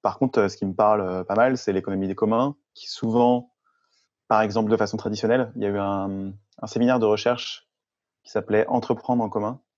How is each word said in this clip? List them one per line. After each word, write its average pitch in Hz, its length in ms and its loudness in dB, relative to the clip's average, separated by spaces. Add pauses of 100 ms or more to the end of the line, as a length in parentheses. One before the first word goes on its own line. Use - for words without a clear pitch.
Par 98 160 -2
contre, 131 200 2
euh, 101 100 4
ce - 80 -6
qui 101 100 -6
me 92 80 -4
parle, 107 260 4
euh, 92 240 -4
pas 98 100 -4
mal, 123 240 2
c'est - 140 -4
l'économie 95 340 -2
des 95 80 -4
communs, 117 420 0 (180)
qui - 140 -18
souvent, 120 680 0 (760)
par 110 140 4
exemple, 107 280 0
de 113 60 4
façon 104 200 0
traditionnelle, 110 600 -2
il 110 60 -6
y 101 40 -2
a 101 40 0
eu 101 80 -2
un, 98 540 -4 (300)
un - 60 -10
séminaire 120 320 2
de 113 60 4
recherche 113 640 0 (540)
qui - 80 -20
s'appelait 107 380 0
Entreprendre 120 560 0
en 104 40 -4
commun, 107 320 -6 (180)